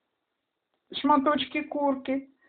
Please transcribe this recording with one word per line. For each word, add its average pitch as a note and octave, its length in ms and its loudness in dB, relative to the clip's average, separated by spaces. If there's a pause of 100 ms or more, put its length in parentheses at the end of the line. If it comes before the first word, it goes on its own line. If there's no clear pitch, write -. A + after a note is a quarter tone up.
(920)
шматочки D4 680 2
курки. C4+ 680 -2 (200)